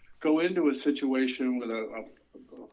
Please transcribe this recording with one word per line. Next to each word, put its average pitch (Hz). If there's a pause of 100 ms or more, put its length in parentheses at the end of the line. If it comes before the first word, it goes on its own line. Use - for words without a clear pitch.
(200)
go 156
into 175
a 131
situation 131
with 117
a, 113
a, 110 (640)
a 107